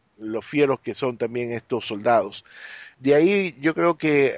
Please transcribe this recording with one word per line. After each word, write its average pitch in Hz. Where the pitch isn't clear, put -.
lo 110
fieros 139
que 110
son 123
también 120
estos 117
soldados. 107
De 139
ahí 180
yo 151
creo 170
que 143